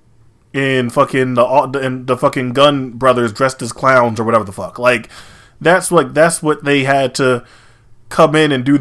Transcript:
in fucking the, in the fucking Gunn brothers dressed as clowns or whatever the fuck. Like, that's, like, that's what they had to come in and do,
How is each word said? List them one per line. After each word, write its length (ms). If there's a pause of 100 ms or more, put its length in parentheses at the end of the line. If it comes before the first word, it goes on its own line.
(520)
in 380
fucking 440
the, 480
in 240
the 100
fucking 380
Gunn 380
brothers 400
dressed 300
as 100
clowns 460
or 60
whatever 200
the 80
fuck. 260
Like, 300 (520)
that's, 320
like, 220
that's 280
what 220
they 180
had 340
to 280 (640)
come 260
in 160
and 140
do, 160